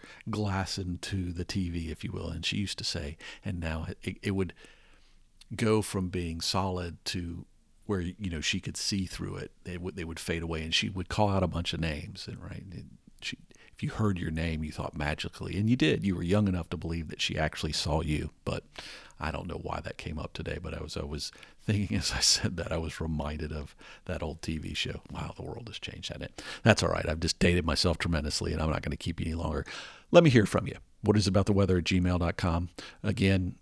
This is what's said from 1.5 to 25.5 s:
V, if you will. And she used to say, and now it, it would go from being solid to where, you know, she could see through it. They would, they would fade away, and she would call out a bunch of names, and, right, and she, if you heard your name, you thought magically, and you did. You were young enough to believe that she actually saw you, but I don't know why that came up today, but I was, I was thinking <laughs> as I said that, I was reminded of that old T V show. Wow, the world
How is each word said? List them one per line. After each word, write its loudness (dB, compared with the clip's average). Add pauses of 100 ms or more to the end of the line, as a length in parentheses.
V, -2
if -10
you -6
will. -6
And -6
she -2
used -2
to -6
say, -4 (260)
and -4
now -2 (140)
it, -6
it -2
would 0 (1000)
go 4
from 0
being -2
solid -2
to -4 (400)
where, 0
you -4
know, -2
she 0
could -8
see 0
through -6
it. -8 (140)
They -6
would, -8
they -6
would -8
fade -2
away, -2
and -4
she 2
would -6
call 4
out 2
a 4
bunch -2
of -2
names, -4
and, -10
right, -10
and -12 (240)
she, -8 (360)
if -10
you -2
heard 2
your -2
name, 0
you -4
thought -6
magically, -2
and 4
you 6
did. 2
You 2
were -4
young 4
enough 0
to -4
believe -4
that -8
she -2
actually 0
saw 0
you, 0 (140)
but -4 (560)
I -2
don't -6
know -6
why -4
that -10
came -6
up -8
today, -6
but -8
I -6
was, -8
I -4
was -6 (320)
thinking 2
<laughs> -
as -2
I -2
said 4
that, -4
I 0
was -4
reminded -2
of -8 (300)
that -6
old -6
T -2
V -6
show. -4 (100)
Wow, -6
the -10
world -10